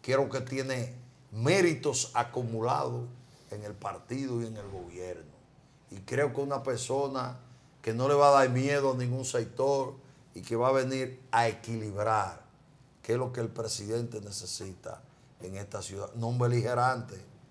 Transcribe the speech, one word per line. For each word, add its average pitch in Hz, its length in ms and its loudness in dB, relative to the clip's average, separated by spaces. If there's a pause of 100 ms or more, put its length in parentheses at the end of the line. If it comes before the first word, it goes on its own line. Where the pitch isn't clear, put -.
Creo 120 280 2
que 131 120 -4
tiene 131 540 -4 (360)
méritos 147 800 2
acumulados 120 920 -2 (480)
en 104 120 -10
el 104 100 -10
partido 117 680 -6
y 113 60 -4
en 110 100 -10
el 101 120 -12
gobierno. 87 640 -10 (600)
Y 101 60 -14
creo 123 360 0
que 139 80 -2
una 139 220 -4
persona 131 760 -2 (440)
que 113 120 -2
no 127 140 0
le 143 80 6
va 143 140 10
a 139 120 10
dar 131 80 8
miedo 135 440 2
a - 20 0
ningún 127 300 -2
sector 131 720 0 (380)
y 92 80 -12
que 113 140 -4
va 123 140 4
a - 20 6
venir 131 500 0 (100)
a 117 160 4
equilibrar, 107 920 -2 (640)
que 113 100 0
es 123 60 2
lo 127 120 -2
que 123 100 -4
el 113 80 -2
presidente 113 720 -4
necesita 101 800 -10 (400)
en 95 160 -10
esta 101 240 -8
ciudad. 98 340 -8
No 113 120 -2
un 123 120 0
beligerante, 120 840 2 (280)